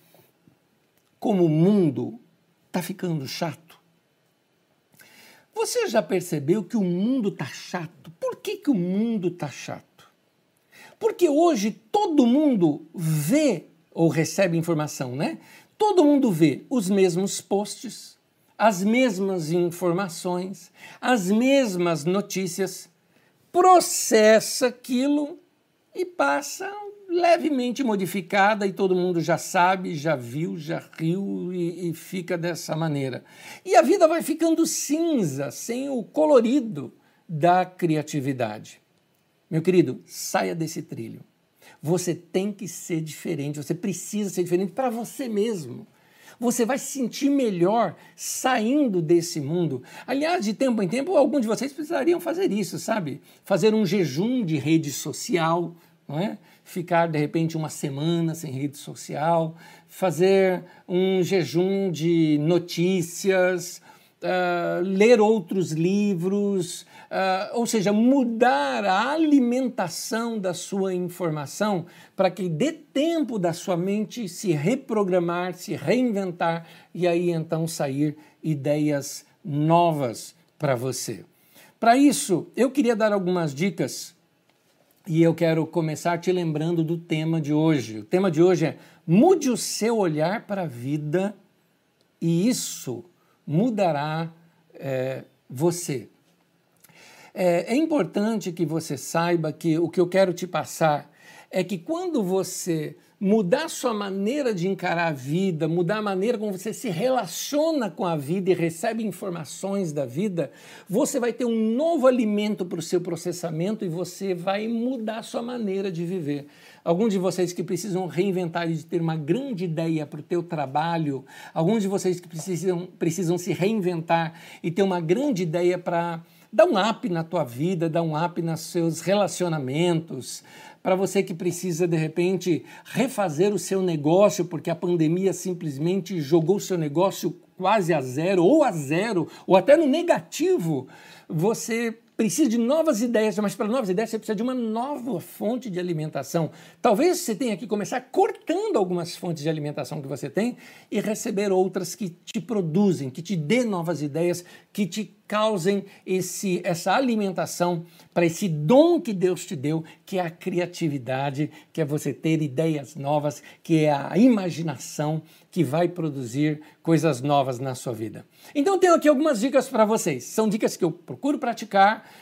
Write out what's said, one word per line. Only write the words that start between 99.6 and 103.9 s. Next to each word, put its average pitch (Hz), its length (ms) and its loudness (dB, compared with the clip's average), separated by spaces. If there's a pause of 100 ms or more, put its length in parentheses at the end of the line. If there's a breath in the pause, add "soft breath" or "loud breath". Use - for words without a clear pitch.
o 170 120 0
que 175 120 -2
eu 175 60 4
quero 185 260 2
te 175 140 -6
passar 151 640 -2 (400 loud breath)
é 185 140 -2
que 185 140 -6
quando 320 440 -4
você 175 720 -4 (280 soft breath)
mudar 220 440 2
sua 240 260 -4